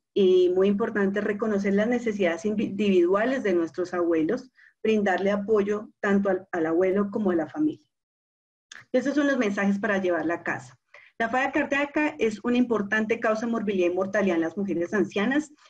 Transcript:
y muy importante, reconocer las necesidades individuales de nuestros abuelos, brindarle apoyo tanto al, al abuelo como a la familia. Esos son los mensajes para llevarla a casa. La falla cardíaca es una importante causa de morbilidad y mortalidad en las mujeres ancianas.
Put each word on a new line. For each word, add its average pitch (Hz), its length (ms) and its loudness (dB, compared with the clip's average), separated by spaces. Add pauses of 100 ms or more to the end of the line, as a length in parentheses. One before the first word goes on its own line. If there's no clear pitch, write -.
(120)
y 185 440 4
muy 190 120 4
importante, 202 540 0
reconocer 208 540 -2
las 214 120 2
necesidades 202 580 -2
individuales 202 1000 2
de 196 100 0
nuestros 175 400 -2
abuelos, 170 580 0 (300)
brindarle 196 480 2
apoyo 208 680 0
tanto 202 300 2
al, 185 220 -2
al 165 140 -2
abuelo 185 460 0
como 214 180 -2
a 175 60 2
la 156 100 0
familia. 151 400 -4 (1080)
Esos 254 220 0
son 285 140 2
los 269 100 2
mensajes 202 400 0
para 202 220 0
llevarla 170 360 0
a - 80 -8
casa. - 360 -10 (400)
La 226 100 -2
falla 262 220 0
cardíaca 285 640 0
es 220 260 -2
una 240 140 0
importante 220 640 0
causa 226 260 0
de 233 60 -4
morbilidad 196 400 0
y - 20 -2
mortalidad 190 440 0
en 165 40 2
las 165 160 -4
mujeres 170 360 -2
ancianas. 214 580 0 (180)